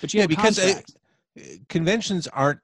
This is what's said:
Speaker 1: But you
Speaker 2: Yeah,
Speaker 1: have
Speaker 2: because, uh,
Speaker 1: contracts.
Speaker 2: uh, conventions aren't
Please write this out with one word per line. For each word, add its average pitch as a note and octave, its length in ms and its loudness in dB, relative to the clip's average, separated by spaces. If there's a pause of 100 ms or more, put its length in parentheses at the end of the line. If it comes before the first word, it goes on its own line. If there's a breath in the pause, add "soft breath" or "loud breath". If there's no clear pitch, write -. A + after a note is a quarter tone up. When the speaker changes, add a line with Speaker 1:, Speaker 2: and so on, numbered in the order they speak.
Speaker 1:
But - 140 -10
you G#3 40 4
Speaker 2:
Yeah, G#3+ 60 4
Speaker 1:
have E3+ 40 0
Speaker 2:
because, G#3 300 2
uh, F#3+ 60 0
Speaker 1:
contracts. - 300 -2 (440)
Speaker 2:
uh, - 40 -20 (280)
conventions F#3 580 -2
aren't C#3 360 -2